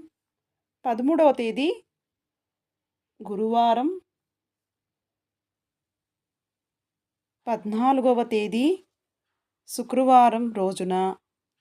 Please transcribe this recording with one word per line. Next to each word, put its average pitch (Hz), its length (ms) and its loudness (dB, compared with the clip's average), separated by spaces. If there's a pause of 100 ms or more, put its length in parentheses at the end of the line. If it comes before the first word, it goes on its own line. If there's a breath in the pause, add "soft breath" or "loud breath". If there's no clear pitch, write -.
(880)
పదమూడవ 277 420 2 (100)
తేదీ 240 280 -4 (1600)
గురువారం, 233 600 0 (3500)
పద్నాలుగవ 233 760 0 (100)
తేదీ 214 300 -2 (1120)
శుక్రవారం 240 680 4 (140)
రోజున, 185 360 -4 (680)